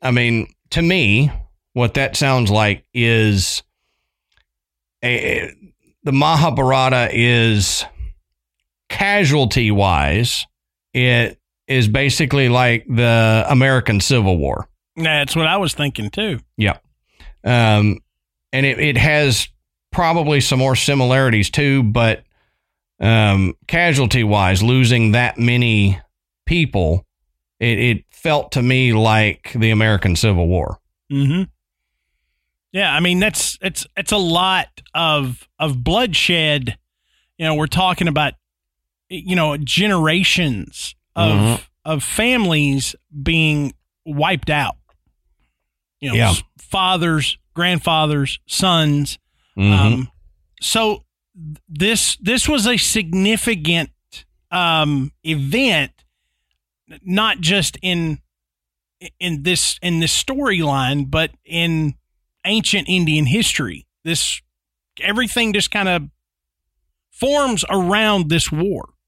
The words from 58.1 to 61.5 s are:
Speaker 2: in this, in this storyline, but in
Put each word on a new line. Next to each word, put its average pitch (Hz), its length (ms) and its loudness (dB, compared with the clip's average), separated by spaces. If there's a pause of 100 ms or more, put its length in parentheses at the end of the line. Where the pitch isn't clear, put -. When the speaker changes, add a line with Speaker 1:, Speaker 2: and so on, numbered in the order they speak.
Speaker 2:
in 165 220 -6
this, - 400 -2
in 170 180 -2
this - 240 -2
storyline, 147 840 -2
but 156 220 -2 (140)
in 165 500 -2 (500)